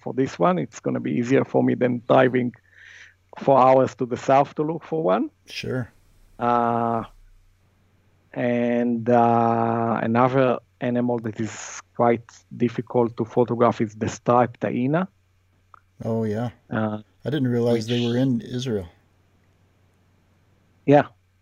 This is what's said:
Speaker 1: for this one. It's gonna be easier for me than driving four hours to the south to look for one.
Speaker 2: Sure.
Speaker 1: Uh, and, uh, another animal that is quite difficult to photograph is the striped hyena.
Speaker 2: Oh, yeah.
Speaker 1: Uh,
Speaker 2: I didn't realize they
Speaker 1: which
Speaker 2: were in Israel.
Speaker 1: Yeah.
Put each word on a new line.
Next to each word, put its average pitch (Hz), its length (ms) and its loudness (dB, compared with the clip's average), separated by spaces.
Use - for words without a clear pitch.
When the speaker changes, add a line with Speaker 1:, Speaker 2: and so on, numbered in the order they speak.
Speaker 1:
for 123 120 -10
this 131 240 -2
one. 175 220 2
It's - 220 -10
gonna 127 180 -4
be 120 140 -4
easier 127 320 0
for 131 180 0
me 127 120 2
than 123 320 -2
driving 127 460 2
four 139 180 4
hours 131 380 4
to 131 100 -6
the 120 120 -6
south 139 380 2
to 156 80 -2
look 156 200 -6
for 160 180 -6
one. 196 280 0
Speaker 2:
Sure. 120 440 -8
Speaker 1:
Uh, 117 680 0
and, 120 760 -2
uh, 117 960 2
another 123 560 2
animal 120 380 -2
that 113 200 -8
is - 400 -8
quite 120 340 2
difficult 117 580 -2
to 120 80 -2
photograph 117 560 0
is 107 160 -4
the 110 140 -4
striped 120 520 0
hyena. 139 460 -2
Speaker 2:
Oh, 113 220 -4
yeah. 110 240 -4
Speaker 1:
Uh, 107 300 -4
Speaker 2:
I 120 60 -8
didn't 127 180 -2
realize 117 400 0
they 120 140 -2
Speaker 1:
which 120 120 -2
Speaker 2:
were 123 40 0
in 127 240 0
Israel. 113 480 -6
Speaker 1:
Yeah. 143 220 6